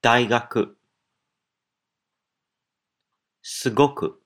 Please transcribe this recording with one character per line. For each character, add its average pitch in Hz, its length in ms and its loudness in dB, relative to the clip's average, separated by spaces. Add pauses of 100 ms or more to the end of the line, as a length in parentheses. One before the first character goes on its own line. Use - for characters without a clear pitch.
大 120 280 4
学。 117 500 -2 (2750)
す - 280 -6
ご 139 240 2
く。 - 320 -10